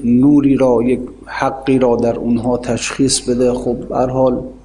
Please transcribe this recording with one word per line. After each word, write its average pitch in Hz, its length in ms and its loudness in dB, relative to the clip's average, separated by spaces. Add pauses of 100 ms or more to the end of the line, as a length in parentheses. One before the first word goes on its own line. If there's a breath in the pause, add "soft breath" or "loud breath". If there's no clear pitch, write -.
نوری 135 520 4
را، 127 260 2
یک 123 180 0 (260)
حقی 135 520 -2
را 120 180 2
در 117 200 -2
اونها 120 420 -2
تشخیص 123 640 -2
بده، 123 320 0
خب، 123 240 -4 (120)
به - 80 -6
هر 127 100 0
حال 127 360 0 (220)